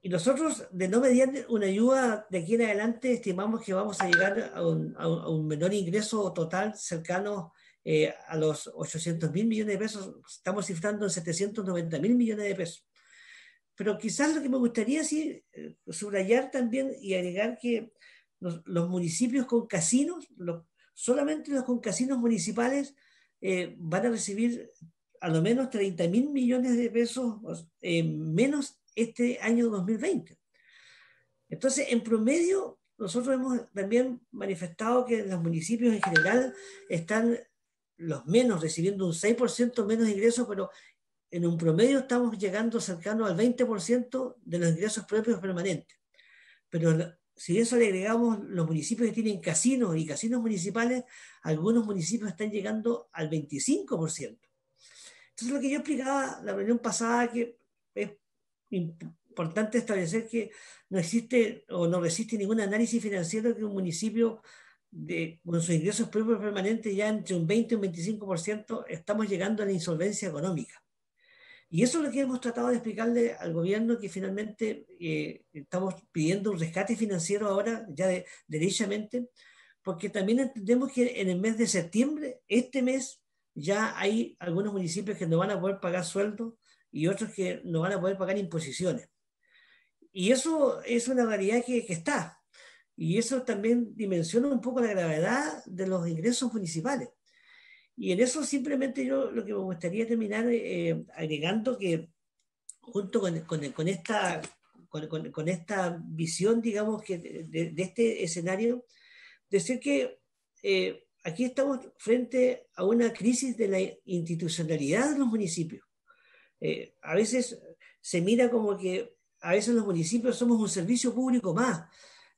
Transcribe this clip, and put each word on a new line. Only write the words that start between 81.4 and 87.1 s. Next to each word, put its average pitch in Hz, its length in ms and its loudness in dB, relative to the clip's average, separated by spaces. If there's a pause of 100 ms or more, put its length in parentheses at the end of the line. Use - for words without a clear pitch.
de 226 100 2
septiembre, 247 800 -2
este 247 340 2
mes, 254 400 -2 (320)
ya 202 460 -2
hay 214 400 0
algunos 180 320 -2
municipios 196 460 -4
que 185 100 -4
no 165 120 4
van 196 120 2
a 190 80 -2
poder 190 220 -2
pagar 180 240 -2
sueldos 208 480 -2 (360)
y 156 180 -2
otros 196 240 -2